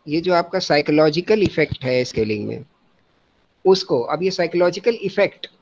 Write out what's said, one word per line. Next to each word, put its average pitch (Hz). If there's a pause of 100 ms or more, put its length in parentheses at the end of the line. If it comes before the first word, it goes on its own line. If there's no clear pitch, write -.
ये 151
जो 180
आपका 170
psychological 156
effect 156
है 127
स्केलिंग 107
में, 110 (1000)
उसको, 185
अब 151
ये 190
psychological 180
effect 196 (140)